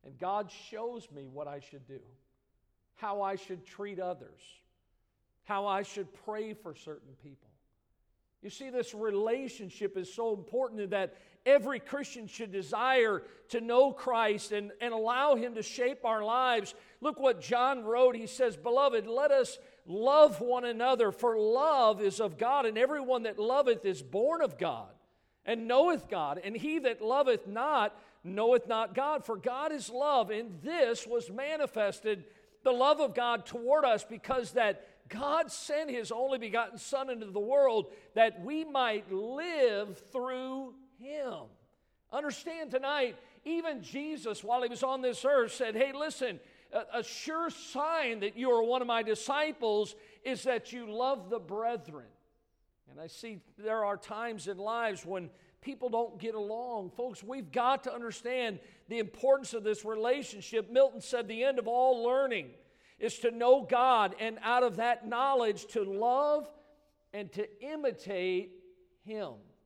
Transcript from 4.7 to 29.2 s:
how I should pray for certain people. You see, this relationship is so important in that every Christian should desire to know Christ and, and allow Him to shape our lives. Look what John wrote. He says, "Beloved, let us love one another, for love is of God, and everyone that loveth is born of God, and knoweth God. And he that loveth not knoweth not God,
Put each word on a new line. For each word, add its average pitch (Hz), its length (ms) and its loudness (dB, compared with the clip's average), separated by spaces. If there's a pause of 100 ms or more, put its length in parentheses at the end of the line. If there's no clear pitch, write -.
how 202 240 -4
I 196 160 -2
should 196 300 -10
pray 214 400 -10
for 165 200 -16
certain 143 480 -18
people. 139 280 -20 (920)
You 202 80 -14
see, 269 200 -14
this 240 260 -4
relationship 214 1000 -2
is 180 140 -8
so 226 220 -2
important 220 480 -4
in 190 100 -6
that 196 240 -2 (300)
every 262 340 6
Christian 247 460 -8
should 214 260 -10
desire 214 720 2 (260)
to 233 120 -2
know 247 300 8
Christ 226 600 0
and, 208 280 -4
and 233 140 -2
allow 240 420 4
Him 233 200 -4
to 220 80 -4
shape - 420 -2
our 220 180 2
lives. 233 500 2 (280)
Look - 180 -2
what 262 220 4
John 247 420 2
wrote. 240 320 6
He 226 100 -8
says, 233 300 0
"Beloved, 240 500 2
let 262 260 2
us 269 280 2 (260)
love 233 560 6
one 247 240 0
another, 233 460 2
for 233 260 0
love 226 640 4
is 202 180 0
of 180 180 -2
God, 247 280 2
and 220 120 0
everyone 254 460 2
that 214 140 -4
loveth 240 480 4
is 170 160 0
born 240 400 0
of 226 160 0
God, 117 380 -6 (500)
and 226 220 -2
knoweth 277 400 6
God. 151 360 -2
And 202 120 -8
he 311 240 -4
that 240 220 0
loveth 247 460 2
not 226 520 0 (240)
knoweth 226 440 4
not 220 260 -2
God, 285 320 0